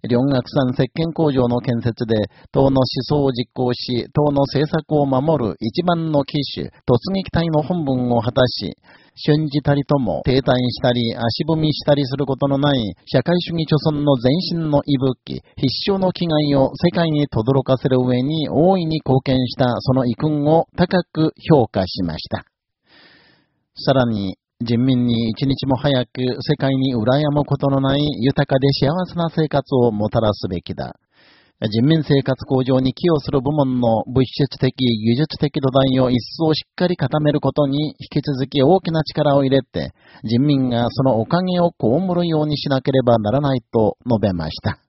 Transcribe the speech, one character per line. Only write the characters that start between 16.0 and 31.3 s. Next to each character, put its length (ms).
の 80
気 160
概 280
を 200
世 160
界 180
に 200
轟 340
か 140
せ 100
る 160
上 180
に 280
大 300
い 60
に 140
貢 220
献 260
し 80
た 240
そ 140
の 120
遺 100
訓 280
を 320
高 300
く 260
評 180
価 200
し 160
ま 160
し 80
た。 160
さ 180
ら 100
に、 340
人 160
民 260
に 240
一 160
日 220
も 80
早 300
く 160
世 160
界 200
に 200
羨 360
む 120
こ 140
と 100
の 140
な 160
い 40
豊 240
か 140
で 120
幸 160
せ 100
な 140
生 200
活 260
を 160
も 180
た 120
ら 120
す 140
べ 140
き 120
だ。 220